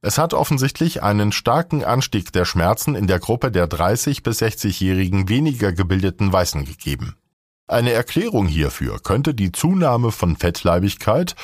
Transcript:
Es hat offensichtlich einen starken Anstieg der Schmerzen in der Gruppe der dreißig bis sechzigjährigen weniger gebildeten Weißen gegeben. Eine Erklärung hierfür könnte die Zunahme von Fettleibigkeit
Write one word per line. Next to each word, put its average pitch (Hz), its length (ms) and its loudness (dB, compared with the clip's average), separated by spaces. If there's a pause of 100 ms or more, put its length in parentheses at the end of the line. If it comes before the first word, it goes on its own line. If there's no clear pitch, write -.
Es 104 140 0
hat 165 160 2
offensichtlich - 680 0
einen 104 280 2
starken 147 520 0
Anstieg 117 480 -2
der 90 120 2
Schmerzen 95 520 0
in 101 100 -2
der 92 140 2
Gruppe 120 320 -2
der 90 160 2
dreißig 92 560 0
bis - 160 -2
sechzigjährigen 95 920 0
weniger 120 440 0
gebildeten 92 600 0
Weißen 85 320 0
gegeben. - 520 -10 (500)
Eine 120 240 2
Erklärung 120 560 0
hierfür 71 500 -2
könnte 143 380 0
die 98 160 0
Zunahme 127 600 2
von 85 260 0
Fettleibigkeit 98 1040 0